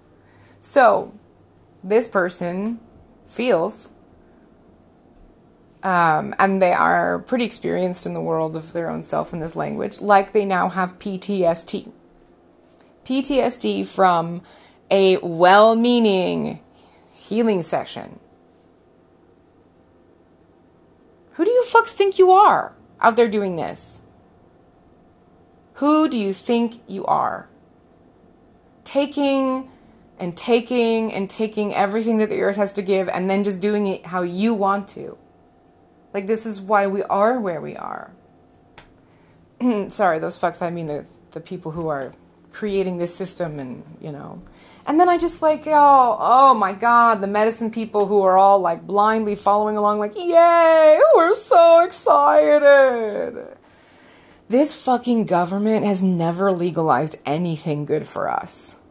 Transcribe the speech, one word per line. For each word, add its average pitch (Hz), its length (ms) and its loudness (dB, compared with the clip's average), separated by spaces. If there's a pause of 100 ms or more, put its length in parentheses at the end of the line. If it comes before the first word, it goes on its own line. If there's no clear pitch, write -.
(580)
So, - 540 2 (720)
this 220 260 -2
person 185 720 -4 (460)
feels, 208 600 -2 (2000)
um, 170 540 0
and 190 220 2
they 180 120 2
are 175 480 0
pretty 240 240 -4
experienced 180 640 -4
in 175 60 -8
the 170 80 -8
world 160 360 -4
of 160 160 -14
their 170 160 -6
own 160 140 -8
self 156 300 -6
in 175 80 -10
this 160 140 -10
language, 151 460 -8
like 196 320 0
they 208 120 0
now 185 240 -2
have 180 300 -6
P 196 180 -10
T 185 280 -4
S 170 200 0
D. - 280 -8 (1120)
P 262 160 -2
T 269 200 -2
S 226 180 -2
D 202 260 -4
from 175 560 -2 (500)
a 190 280 4
well-meaning 190 1400 2 (520)
healing 220 480 -2
session. - 580 -8 (3250)
Who 330 120 -4
do 415 60 2
you 494 160 2
fucks 453 240 2
think 392 280 0
you 370 120 6
are 370 440 4 (260)
out 226 160 2
there 233 120 2
doing 202 280 -4
this? - 440 -10 (1700)
Who 311 340 2
do 254 80 -4
you 202 160 -4
think 233 540 -4
you 190 180 -12
are? - 440 -4 (1400)
Taking 269 840 -2 (480)
and 175 180 -8
taking 233 760 -2
and 196 160 -6
taking 214 460 -6
everything 220 440 -2
that 214 100 0
the 208 120 -6
earth 196 160 -2
has 202 180 -2
to 208 80 -6
give 190 260 -2
and 185 200 -6
then 196 140 -2
just 196 180 -4
doing 208 280 -2
it - 180 -8
how 180 160 -6
you 185 320 -2
want 196 340 -2
to. - 300 -14 (960)
Like, 196 140 -8
this 214 180 -2
is 202 140 -8
why 196 260 0
we 196 160 -4
are 220 380 0
where 175 200 -6
we - 160 -12
are. - 360 -14 (1500)
<clears throat> 220 280 -2
Sorry, 170 320 0
those 165 180 -6
fucks, 170 240 -4
I 170 80 -6
mean 170 160 -8
the, 147 180 -8 (280)
the 156 80 -14
people 175 320 -14
who 165 160 -8
are 139 240 -8 (400)
creating 196 460 -6
this 175 140 -4
system 170 460 -8
and, 127 240 -14 (180)
you 156 120 -14
know. 143 280 -16 (460)
And 302 140 0
then 359 80 4
I 349 100 2
just, 339 240 -4
like, 311 240 0
oh, 285 540 4
oh 254 340 6
my 202 180 -2
God, 233 480 2
the 196 60 -4
medicine 220 460 -2
people 214 340 -2
who 202 160 2
are 185 160 4
all, 196 220 6
like, 170 260 -4
blindly 208 480 0
following 208 420 0
along, 208 220 0
like, 208 180 -6
"Yay, 339 840 6 (160)
we're 339 180 4
so 339 480 6
excited." 285 1700 2 (880)
This 269 280 2
fucking 240 500 -2
government 196 640 -2
has 190 160 0
never 180 500 0
legalized 160 720 -2
anything 151 640 -4
good 147 200 -4
for - 240 -6
us - 460 -8 (140)